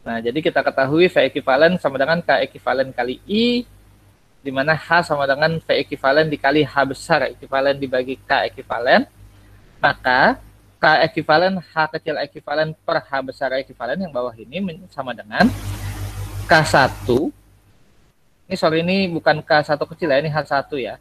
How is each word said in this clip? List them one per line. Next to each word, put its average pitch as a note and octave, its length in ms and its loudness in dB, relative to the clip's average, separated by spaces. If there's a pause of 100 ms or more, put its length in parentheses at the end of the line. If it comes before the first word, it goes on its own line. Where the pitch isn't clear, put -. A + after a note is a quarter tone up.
Nah, A#2 180 -8
jadi A#2 220 -4
kita D#3+ 240 0
ketahui D3 480 2
V - 40 0 (120)
ekivalen D3 480 2
sama C3+ 240 -2
dengan E3 240 0
K C#3+ 160 2
ekivalen C3 480 -4
kali B2+ 400 -6
I, A#3+ 400 0 (720)
di C#3 80 -10
mana C3+ 240 -2
H E3 400 0
sama C#3 160 -2
dengan D#3 320 0
V - 160 -20
ekivalen C#3+ 560 0
dikali C#3+ 320 2
H - 100 -10 (140)
besar C3+ 400 -2
ekivalen C3+ 480 -2
dibagi C3 480 -4
K B2 240 0
ekivalen. C3 560 0 (720)
Maka C#3+ 640 2 (400)
K - 40 -4 (200)
ekivalen, E3 560 0
H D#3 320 -4
kecil D#3 240 -6
ekivalen D3+ 640 -4
per D#3 240 -4
H - 160 -14
besar C3 400 -6
ekivalen C3 400 -8
yang F#3 80 -6
bawah B2 240 -6
ini A2+ 320 -10
men-, F#3 240 -10
sama C3 240 -10
dengan A2 320 2 (1040)
K - 40 6 (120)
satu. B2+ 640 2 (1200)
Ini, F#3+ 80 -6
sorry, D#3+ 240 2
ini F#3 320 0
bukan D#3 320 0
K D#3 160 2
satu E3 240 -2
kecil E3 240 -6
ya, C3+ 160 4
ini D#3 80 -2
H D3 160 -4
satu C#3 320 -2
ya. A2+ 200 -6